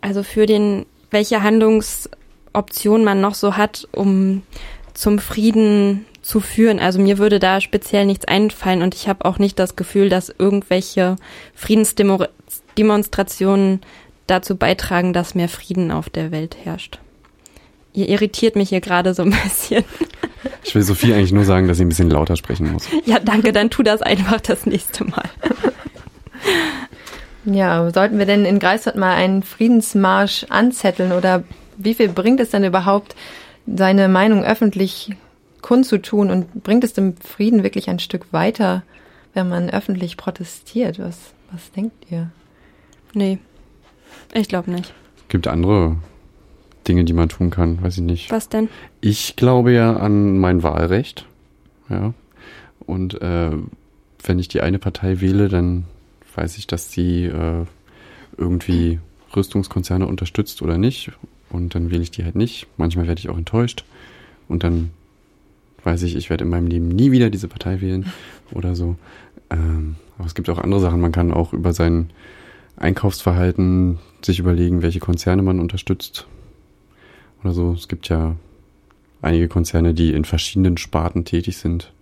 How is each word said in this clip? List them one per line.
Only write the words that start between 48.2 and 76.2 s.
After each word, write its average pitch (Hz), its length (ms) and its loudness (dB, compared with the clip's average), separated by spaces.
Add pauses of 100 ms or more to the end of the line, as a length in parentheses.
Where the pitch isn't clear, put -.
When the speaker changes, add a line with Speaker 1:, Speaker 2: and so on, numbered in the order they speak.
Speaker 1:
Was - 160 -4
denn? 220 220 -2 (320)
Speaker 2:
Ich - 340 -2
glaube 123 380 4
ja 117 240 4
an 101 400 2
mein 90 260 4
Wahlrecht, 85 600 -2 (640)
ja. 101 240 -4 (720)
Und, 92 360 -6
äh, 85 300 -2 (720)
wenn 90 160 0
ich 87 80 -4
die - 140 -4
eine 92 180 -2
Partei 95 400 -4
wähle, 98 300 2
dann 90 360 0 (500)
weiß 80 220 -6
ich, 104 80 -16
dass - 260 -8
sie, 87 340 -2
äh, 82 400 -4 (720)
irgendwie 85 600 -2 (360)
Rüstungskonzerne 92 720 -2
unterstützt - 560 -8
oder 82 160 -2
nicht. 127 320 -4 (400)
Und 87 240 -6
dann 85 160 -4
wähle 85 100 -2
ich 85 80 -6
die - 140 -10
halt 85 120 -6
nicht. 113 300 -4 (120)
Manchmal 85 300 -2
werde 85 120 -4
ich - 100 -12
auch 85 80 -6
enttäuscht. 113 480 -4 (640)
Und 85 160 -4
dann 85 260 -2 (920)
weiß 85 180 -2
ich, 85 140 -4
ich - 160 -6
werde - 140 -4
in 85 40 -2
meinem 87 160 -2
Leben 85 220 -2
nie 110 240 2
wieder 120 180 4
diese 104 180 -8
Partei 95 340 -6
wählen 95 300 -4 (200)
<laughs> - 200 -20
oder 90 220 -6
so. 87 220 -4 (560)
Ähm, 80 460 -4 (200)
aber 90 80 -10
es 80 80 -8
gibt 87 160 -8
auch 85 80 -2
andere 98 240 0
Sachen. 87 200 2
Man 85 100 0
kann 85 200 0
auch 82 220 0
über 85 200 0
sein 82 360 0 (680)
Einkaufsverhalten 90 1200 0 (220)
sich 90 180 0
überlegen, 87 420 2
welche 85 180 0
Konzerne 90 420 0
man 92 180 0
unterstützt - 680 -6 (1160)